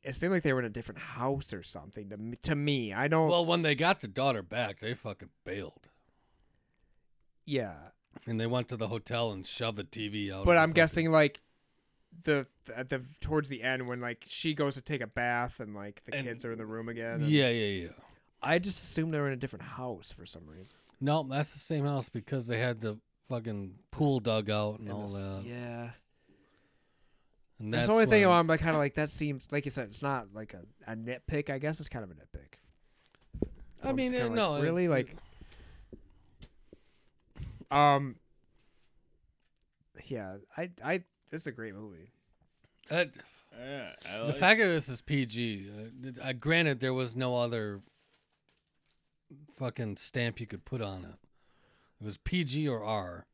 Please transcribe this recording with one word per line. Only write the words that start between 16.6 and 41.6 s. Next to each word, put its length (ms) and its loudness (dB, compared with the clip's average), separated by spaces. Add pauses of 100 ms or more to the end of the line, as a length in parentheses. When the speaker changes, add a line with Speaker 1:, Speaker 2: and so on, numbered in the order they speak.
Speaker 1:
the 80 -6
room 220 -6
again 320 -4
and 60 2
Speaker 2:
Yeah, 220 6
yeah, 360 0
yeah. 40 -12 (540)
Speaker 1:
I 160 4
just 240 -6
assumed 320 -2
they 40 0
were 80 0
in 60 -2
a 40 -6
different 280 -8
house 460 -10
for 160 -18
some 180 -16
reason. 300 -20 (260)
Speaker 2:
No, 220 2
that's 300 -2
the 60 -8
same 260 0
house 240 0
because 380 -4
they 120 0
had 220 0
the 180 -4 (240)
fucking 500 -6 (160)
pool 300 4
dug 320 0
out 280 0
and 100 -10
Speaker 1:
And 80 -6
Speaker 2:
all 100 -6
Speaker 1:
this 80 -6
Speaker 2:
that. 320 -6
Speaker 1:
Yeah. 420 -8 (1700)
Speaker 2:
And 160 -4
Speaker 1:
That's 80 4
Speaker 2:
that's 60 4
Speaker 1:
the 60 6
only 120 8
thing 220 8
Speaker 2:
when 100 10
Speaker 1:
I'm, 100 8
like, 140 4
kinda 160 4
like, 160 2
that 160 0
seems, 420 -4
like 140 0
you 60 -4
said, 160 -6
it's 160 -12
not, 320 -2
like, 180 -12
a, 80 -14 (300)
a 40 -6
nitpick. 540 -4
I 80 -2
guess 220 -2
it's 100 -12
kind 160 -8
of 60 -14
a 20 -16
nitpick. 1400 -12 (340)
Speaker 2:
I 60 0
Speaker 1:
I'm 60 2
Speaker 2:
mean, 160 2
Speaker 1:
just 100 0
kinda 60 0 (140)
Speaker 2:
uh, 80 6
Speaker 1:
like, 100 2
Speaker 2:
no, 40 4
Speaker 1:
really? 220 4
Speaker 2:
it's, 60 4
Speaker 1:
Like, 240 2
Speaker 2:
uh, 40 -14 (2500)
Speaker 1:
um, 400 6 (1900)
yeah, 300 -8 (220)
I, 120 -6 (140)
I, 200 0 (260)
this 140 -10
is 40 -6
a 40 -6
great 240 -10